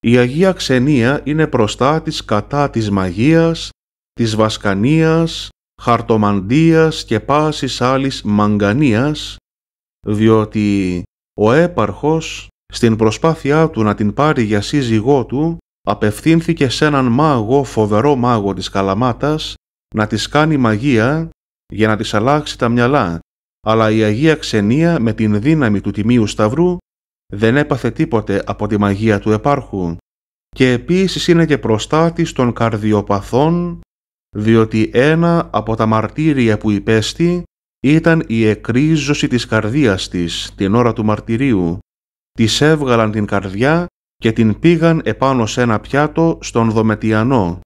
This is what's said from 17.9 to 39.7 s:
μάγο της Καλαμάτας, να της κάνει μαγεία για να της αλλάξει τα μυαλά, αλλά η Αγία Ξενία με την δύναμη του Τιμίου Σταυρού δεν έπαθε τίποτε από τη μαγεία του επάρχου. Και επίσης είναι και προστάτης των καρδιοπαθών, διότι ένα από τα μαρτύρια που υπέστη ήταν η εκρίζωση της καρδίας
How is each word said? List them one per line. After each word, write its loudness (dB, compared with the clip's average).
μάγο 0
της -8
Καλαμάτας, -2
να 0
της -4
κάνει 0
μαγεία 0
για 2
να 0
της -6
αλλάξει 0
τα 0
μυαλά, 0
αλλά 2
η 2
Αγία 2
Ξενία 0
με 0
την 0
δύναμη 2
του -6
Τιμίου 0
Σταυρού 0
δεν 2
έπαθε -2
τίποτε -2
από -6
τη 0
μαγεία 2
του -2
επάρχου. -2
Και 2
επίσης 0
είναι 4
και 0
προστάτης 0
των -2
καρδιοπαθών, -2
διότι 2
ένα 2
από -2
τα 0
μαρτύρια 0
που -2
υπέστη -2
ήταν 2
η 0
εκρίζωση 0
της -2
καρδίας 0